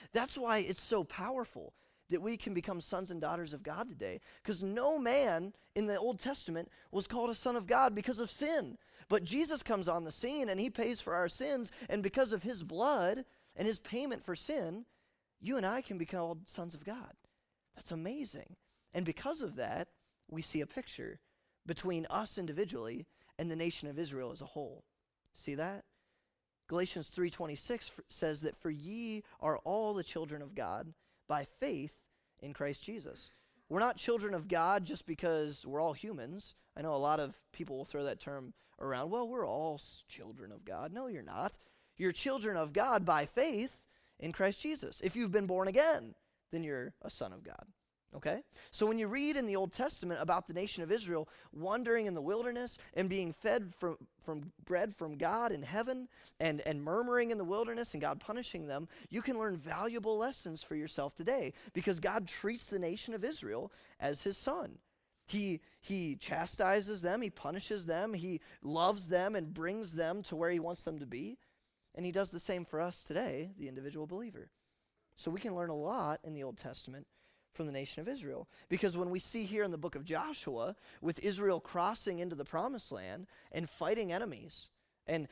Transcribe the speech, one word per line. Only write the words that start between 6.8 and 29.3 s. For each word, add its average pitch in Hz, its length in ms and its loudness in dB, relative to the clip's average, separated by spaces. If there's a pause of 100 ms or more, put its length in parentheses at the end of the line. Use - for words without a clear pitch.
was 196 160 0
called 233 220 0
a 226 60 0
son 240 220 2
of 190 100 -2
God 240 260 8
because 214 260 0
of 233 120 -2
sin. 294 460 0 (320)
But 190 160 4
Jesus 285 360 2
comes 190 280 2
on 170 160 2
the 156 60 -2
scene 262 360 0
and 190 140 2
he 240 80 2
pays 233 320 0
for - 120 -2
our 175 140 4
sins, 254 420 0 (200)
and 208 120 2
because 208 300 4
of 185 120 0
his 208 200 -2
blood 220 640 4 (300)
and 196 120 2
his 220 120 2
payment 247 440 -4
for 175 120 -2
sin, 220 500 -2 (560)
you 254 160 0
and 196 80 2
I 233 160 2
can 196 160 -6
be 165 80 0
called 170 420 -2
sons 170 260 -8
of 151 120 -14
God. 220 320 -10 (580)
That's - 160 -10
amazing. 190 640 -6 (380)
And 175 120 0
because 285 360 -2
of 143 160 -4
that, 123 320 0 (400)
we 160 120 -4
see 156 200 0
a 139 60 -2
picture - 520 -8 (460)
between 165 400 0
us 208 320 -2
individually 156 680 -2 (320)
and 170 120 -2
the 160 60 -2
nation 165 320 -2
of 143 120 -6
Israel 139 320 -2
as - 100 -10
a 139 60 -10
whole. 139 360 -8 (500)
See - 220 -4
that? 180 300 -2 (840)
Galatians 175 400 0
three 180 220 0
twenty-six 160 640 -4
f-, - 140 -16
says 151 320 0
that, 151 160 -2
"For 165 120 -2
ye 214 540 -4 (160)